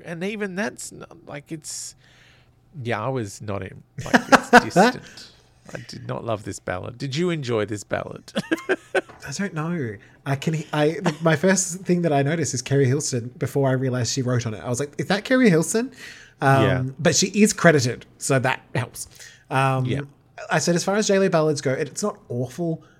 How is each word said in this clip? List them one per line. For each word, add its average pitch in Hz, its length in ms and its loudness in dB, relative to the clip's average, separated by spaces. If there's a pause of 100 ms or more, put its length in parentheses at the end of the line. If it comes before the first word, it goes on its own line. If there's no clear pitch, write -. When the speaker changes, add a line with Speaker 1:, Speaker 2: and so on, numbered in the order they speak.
Speaker 1:
and 170 200 -10
even 202 320 -6
that's 220 340 -6
not, - 340 -18
like, - 280 -14
it's, - 420 -12 (880)
yeah, 110 200 -2
I 123 40 -2
was 120 340 -6
not 101 220 -6
in, - 180 -16 (220)
like, - 100 0
Speaker 2:
<laughs> - 180 0
Speaker 1:
it's - 180 4 (140)
distant. - 680 0 (440)
I 123 140 -12
did 120 180 -14
not 123 180 -6
love 107 200 -4
this 104 160 -10
ballad. 98 380 -8
Did 135 180 -6
you 175 140 0
enjoy 120 340 -2
this 104 180 -6
ballad? - 500 -8 (360)
<laughs> - 260 -4 (320)
Speaker 2:
I 139 100 -10
don't 190 180 -6
know. 151 420 -4 (280)
I 139 120 -2
can, 160 260 -2 (100)
I, 151 260 2 (220)
my 165 140 4
first 190 460 2
thing 175 220 2
that 160 100 2
I 139 100 4
noticed 147 320 0
is 120 80 -4
Kerry 139 240 4
Hilson 123 520 0
before 139 300 0
I 131 40 2
realized 127 400 0
she 135 100 -2
wrote 123 240 0
on 107 80 -6
it. 90 80 -12
I 92 60 -8
was 123 100 -2
like, 143 200 -6
"Is 147 80 -4
that 202 180 -2
Kerry 254 260 6
Hilson?" 180 400 2 (500)
Um, 135 240 6
Speaker 1:
Yeah. 95 180 2 (140)
Speaker 2:
but 156 200 2
she 190 120 2
is 214 240 4
credited, 139 540 4 (120)
so 135 200 2
that 127 220 0 (120)
helps. - 360 -6 (420)
Um, 135 360 2
Speaker 1:
Yeah. 135 160 -2 (460)
Speaker 2:
I 160 120 2
said, 170 160 2
as 165 80 -2
far 190 100 0
as 214 140 2
J 196 100 4
Lo 190 100 4
ballads 156 320 2
go, 131 120 0
it, 139 160 -4
it's - 160 -8
not 208 140 -4 (100)
awful. 160 560 -4 (160)